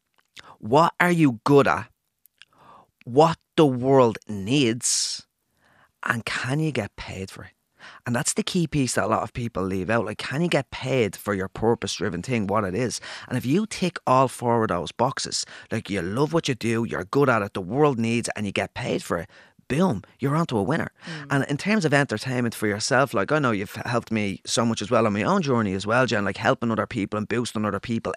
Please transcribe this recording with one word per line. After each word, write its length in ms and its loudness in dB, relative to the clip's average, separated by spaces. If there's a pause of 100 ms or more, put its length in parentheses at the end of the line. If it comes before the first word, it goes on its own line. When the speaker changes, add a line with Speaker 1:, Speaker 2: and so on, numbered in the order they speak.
(580)
Speaker 1:
What 400 4
are 140 4
you 320 4
good 240 8
at? 200 0 (1160)
What 340 4 (180)
the 100 8
world 520 4 (100)
needs? 1000 0 (760)
And 220 -2
can 340 -4
you 140 -2
get 240 -6
paid 340 -10
for 140 -16
it? 60 -20 (540)
And 120 0
that's 160 -2
the 100 -2
key 240 0
piece 280 0
that 100 0
a 20 0
lot 160 0
of 100 -6
people 300 -4
leave 280 -2
out. 160 0
Like, 120 -8
can 240 -4
you 60 2
get 240 0
paid 420 0
for 200 -4
your 120 -2
purpose-driven 760 -2
thing, 260 -2
what 160 0
it 100 -4
is? 260 -2 (280)
And 100 -4
if 80 -6
you 200 2
tick 320 -4 (100)
all 180 6
four 360 0
of 60 2
those 220 -2
boxes, 560 -2 (240)
like, 180 -6
you 140 -2
love 300 -2
what 160 0
you 80 -2
do, 260 0
you're 220 -6
good 240 2
at 140 4
it, 120 -6
the 60 -4
world 380 2
needs, 360 0
and 100 -6
you 60 -4
get 240 -4
paid 300 -4
for 140 -2
it, 120 -10 (380)
boom, 320 0 (200)
you're 160 0
onto 200 0
a 60 2
winner. 300 -2 (140)
Speaker 2:
Mm. 240 -12
Speaker 1:
And 200 2
in 60 0
terms 280 0
of 80 0
entertainment 640 0
for 140 -2
yourself, 440 0
like, 200 -2
I 80 2
know 100 2
you've 240 -4
helped 380 -4
me 320 -2
so 200 0
much 160 0
as 120 -6
well 140 4
on 60 0
my 120 0
own 180 0
journey 300 0
as 120 -4
well, 220 2
Jen, 180 0
like, 120 -4
helping 340 0
other 160 0
people 320 -4
and 80 -4
boosting 380 -4
other 160 -2
people, 360 -4